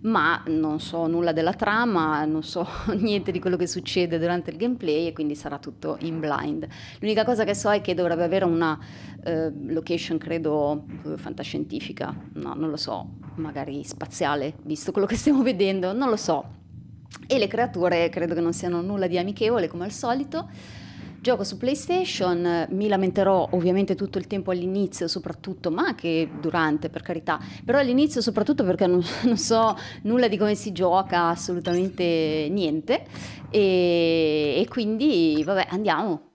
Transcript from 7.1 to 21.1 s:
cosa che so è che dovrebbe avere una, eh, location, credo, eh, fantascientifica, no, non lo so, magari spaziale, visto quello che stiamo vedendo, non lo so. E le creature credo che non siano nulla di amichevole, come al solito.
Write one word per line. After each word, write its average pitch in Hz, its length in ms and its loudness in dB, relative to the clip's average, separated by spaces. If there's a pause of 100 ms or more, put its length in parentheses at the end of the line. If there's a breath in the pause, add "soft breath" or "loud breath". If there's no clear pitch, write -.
cosa 220 200 2
che 202 100 0
so 202 180 2
è 202 100 4
che 185 120 -2
dovrebbe 170 300 2
avere 180 220 2
una, 165 340 2 (440 loud breath)
eh, 160 280 -2 (160)
location, 160 500 -2
credo, 151 680 0 (200)
eh, 156 120 -6
fantascientifica, - 960 -8 (180)
no, 139 200 -8
non 156 160 -4
lo 143 80 -4
so, - 380 -6 (200)
magari 143 480 -8
spaziale, 147 800 -4
visto 156 280 -6
quello 196 160 2
che 226 80 0
stiamo 277 260 4
vedendo, 190 520 2
non 254 160 0
lo 214 80 2
so. - 460 -2 (640)
E 262 100 2
le 208 100 2
creature 175 600 2
credo 170 240 -2
che 170 80 0
non 170 120 0
siano 175 280 -2
nulla 190 260 -2
di 175 100 0
amichevole, 202 500 0
come 175 180 -6
al 202 60 -6
solito. 277 560 -4 (760 loud breath)